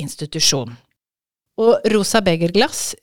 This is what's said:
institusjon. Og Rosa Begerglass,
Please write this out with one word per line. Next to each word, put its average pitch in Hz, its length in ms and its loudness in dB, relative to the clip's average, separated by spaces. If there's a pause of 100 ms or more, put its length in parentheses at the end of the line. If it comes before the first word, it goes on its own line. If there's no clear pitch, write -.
institusjon. 143 720 -4 (880)
Og 233 320 2
Rosa 214 320 2
Begerglass, 180 800 0